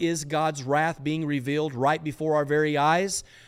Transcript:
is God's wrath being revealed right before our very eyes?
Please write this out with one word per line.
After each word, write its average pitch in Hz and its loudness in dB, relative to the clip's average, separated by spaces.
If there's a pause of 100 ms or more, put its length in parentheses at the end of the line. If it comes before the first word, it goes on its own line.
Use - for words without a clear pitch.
is 165 0
God's 151 -2
wrath 147 0
being 156 -2
revealed 143 -2
right 143 2
before 156 -2
our 151 2
very 151 2
eyes? 170 2 (240)